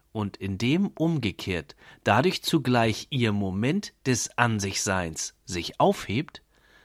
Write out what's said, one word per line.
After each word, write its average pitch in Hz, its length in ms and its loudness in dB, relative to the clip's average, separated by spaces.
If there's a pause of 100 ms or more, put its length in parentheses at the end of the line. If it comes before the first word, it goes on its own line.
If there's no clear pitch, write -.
(120)
Und 104 260 -4
indem 117 500 0
umgekehrt 107 880 -2 (260)
dadurch 123 400 2
zugleich 123 680 2
ihr 120 220 2
Moment 104 600 -2 (140)
des - 300 -2
An-sich-Seins 98 1000 0 (100)
sich - 340 -8
aufhebt, 147 640 -2 (420)